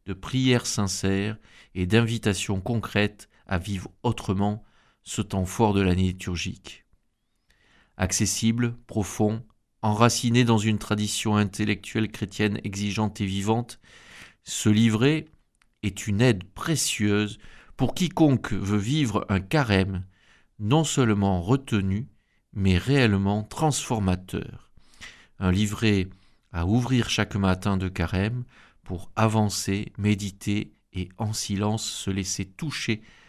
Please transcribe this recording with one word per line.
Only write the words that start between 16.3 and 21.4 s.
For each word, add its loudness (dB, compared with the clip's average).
précieuse -2
pour 0
quiconque 2
veut 0
vivre 0
un 2
carême, 2
non 2
seulement 2